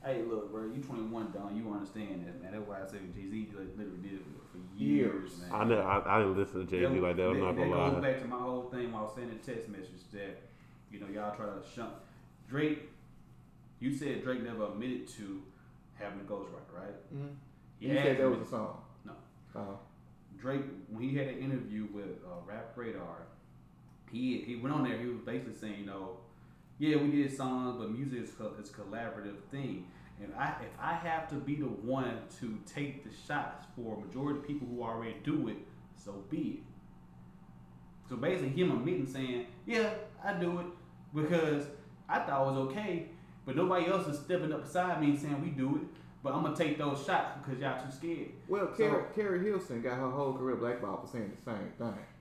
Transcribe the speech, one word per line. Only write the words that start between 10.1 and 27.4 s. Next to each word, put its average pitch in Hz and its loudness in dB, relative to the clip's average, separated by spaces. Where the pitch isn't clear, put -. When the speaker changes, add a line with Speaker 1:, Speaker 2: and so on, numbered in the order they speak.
Speaker 1:
that, 101 -8
you 101 -12
know, 101 -8
y'all 104 -2
try 107 -4
to 98 -4
shunt. 113 -6
Drake, 147 2
you 131 0
said 131 0
Drake 127 0
never 110 0
admitted 117 -2
to 98 -6
having 98 -8
a 98 -10
ghostwriter, 87 -8
right? 101 -10
Speaker 2:
Mm-hmm. 143 -6
Speaker 1:
He 113 -4
Speaker 2:
You 147 4
said 143 6
Speaker 1:
asked 131 6
Speaker 2:
that 131 8
was 110 4
Speaker 1:
me - -4
Speaker 2:
a - -12
song. 107 -2
Speaker 1:
No. 104 -12
Speaker 2:
Oh. 101 -6
Speaker 1:
Drake, 135 -2
when 123 -2
he 135 2
had 131 2
an 127 -6
interview 107 -2
with, 98 -6
uh, 87 -10
Rap 110 -8
Radar, 90 -8
he, 120 0
he 120 -4
went 135 0
on 135 4
there, 113 0
he 123 -2
was 113 -4
basically 117 -4
saying, 104 -6
you 101 -6
know, 95 -8
"Yeah, 147 6
we 143 6
did 143 4
songs, 127 0